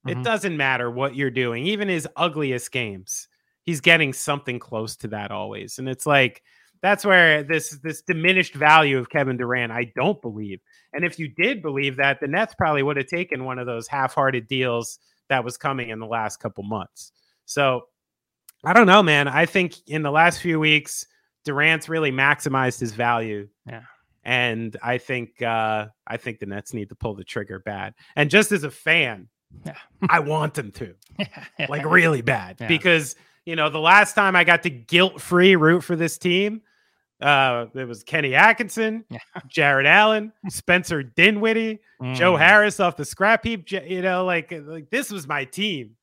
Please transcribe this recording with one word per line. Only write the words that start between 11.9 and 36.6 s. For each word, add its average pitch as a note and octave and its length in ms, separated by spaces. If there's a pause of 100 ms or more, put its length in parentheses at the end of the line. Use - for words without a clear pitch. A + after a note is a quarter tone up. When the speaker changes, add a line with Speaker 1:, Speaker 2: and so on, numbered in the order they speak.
Speaker 1:
that, C#3 240
the C#3+ 80
Nets F#3 260
probably D3+ 300
would C#3+ 140
have C3+ 100
taken E3+ 380
one B2+ 140
of B2 60
those A#2 220
half-hearted C3 640
deals B2 500 (300)
that B2+ 160
was B2 100
coming C3 320
in A2 120
the A2+ 60
last A2 360
couple G2+ 240
months. - 480 (320)
So, C3 400 (800)
I E3 80
don't A3 140
know, G3 160
man. C#3+ 260
I D3+ 160
think F3+ 420
in D#3 140
the D3 100
last E3 300
few D#3+ 180
weeks, D#3 480 (380)
Durant's D3+ 420
really D#3 240
maximized C3+ 720
his A2+ 100
value. A2 560 (180)
Speaker 2:
Yeah. A2+ 180 (420)
Speaker 1:
And A#2 580
I B2 140
think, A#2+ 440
uh, A2 440 (200)
I A2+ 120
think A2+ 220
the G#2 60
Nets G2+ 280
need G#2 160
to - 60
pull G#2+ 200
the F#2+ 80
trigger G2 360
bad. G2+ 340 (240)
And D3 120
just G#3+ 220
as D#3 140
a C3+ 60
fan, D3+ 580 (360)
Speaker 2:
Yeah. D#3 120 (320)
Speaker 1:
I E3+ 100
want D3+ 360
them A2 160
to. G2 240 (100)
Speaker 2:
<laughs> - 140
Yeah. - 500
Speaker 1:
Like, C#3+ 160
really D#3+ 380
bad. - 360
Speaker 2:
Yeah. A#2 80
Speaker 1:
Because, D#3+ 480 (300)
you E3 100
know, D3+ 140
the D3+ 100
last F#3+ 340
time G3 220
I F3 80
got E3+ 200
to F3 80
guilt-free F3 840
root D#3+ 260
for F3+ 120
this D#3+ 220
team, G3+ 440 (600)